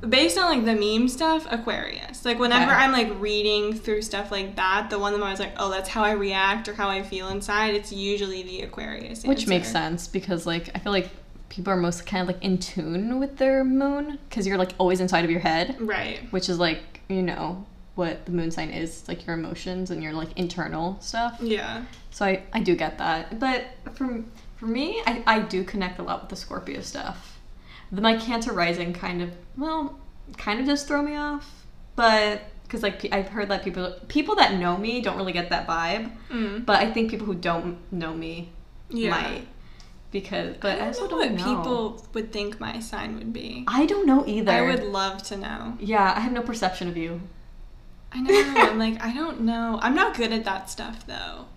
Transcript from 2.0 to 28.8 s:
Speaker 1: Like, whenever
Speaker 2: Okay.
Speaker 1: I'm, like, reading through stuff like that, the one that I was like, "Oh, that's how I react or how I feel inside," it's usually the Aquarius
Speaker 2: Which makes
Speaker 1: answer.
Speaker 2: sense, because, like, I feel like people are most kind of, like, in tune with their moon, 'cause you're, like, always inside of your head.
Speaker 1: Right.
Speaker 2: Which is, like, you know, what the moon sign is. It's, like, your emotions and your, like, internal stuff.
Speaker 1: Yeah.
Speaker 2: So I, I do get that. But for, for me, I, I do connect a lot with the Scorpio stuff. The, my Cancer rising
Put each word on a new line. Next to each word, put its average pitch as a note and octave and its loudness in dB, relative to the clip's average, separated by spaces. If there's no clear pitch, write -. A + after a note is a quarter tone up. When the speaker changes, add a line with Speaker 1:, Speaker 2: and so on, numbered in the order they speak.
Speaker 1:
Like, A#3 2
whenever B3 6
Speaker 2:
Okay. C#4+ 8
Speaker 1:
I'm, C4+ 8
like, A#3 4
reading G#3 2
through G#3+ 0
stuff G#3 -4
like G3 -4
that, G3 2
the G#3 0
one G3+ 0
that G#3 0
I G3 -2
was F#3+ -4
like, G3 -4
"Oh, G3 0
that's F#3+ -2
how A3 0
I G#3 6
react G3 2
or G#3 -6
how G#3 0
I G3 0
feel F#3+ -6
inside," G#3 2
it's G#3 -2
usually G3 -2
the F#3 -8
Aquarius - -10
Speaker 2:
Which A3+ 4
makes F3+ 4
Speaker 1:
answer. - 0
Speaker 2:
sense, D#3+ -2
because, F#3 -2
like, E3+ -2
I F3+ -2
feel G3+ -2
like F#3 2
people F#3+ -2
are F#3 4
most F3 0
kind F#3 -2
of, F3 0
like, F3 -2
in F#3+ 4
tune F3+ -2
with C#4 -2
their C4+ 4
moon, C#4 2
'cause G3+ 0
you're, G3 2
like, F#3 2
always F#3 6
inside F3+ 4
of E3 4
your E3+ 2
head. E3 2
Speaker 1:
Right. G#3+ -2
Speaker 2:
Which F#3 0
is, F3 2
like, - 0
you F#3+ 0
know, F3 -2
what E3+ -2
the F#3 -6
moon E3+ 0
sign D#3+ -4
is. E3 -4
It's, - -16
like, E3+ -6
your E3+ -2
emotions F3+ -4
and D#3+ -4
your, D#3 -6
like, D#3+ -6
internal E3+ -2
stuff. A#3 -2
Speaker 1:
Yeah. A3+ -2
Speaker 2:
So - -2
I, F#3+ 2
I - 0
do F3+ 4
get D#3 -2
that. E3 -2
But C4 0
for, B3 -2
for - -10
me, D4 0
I, A#3+ -2
I A3 6
do F#3 0
connect F#3 -2
a F3+ -6
lot F3 -4
with - -14
the G3 -8
Scorpio - -8
stuff. - -8
The, G3 -2
my A3+ 6
Cancer A#3 -2
rising F3 2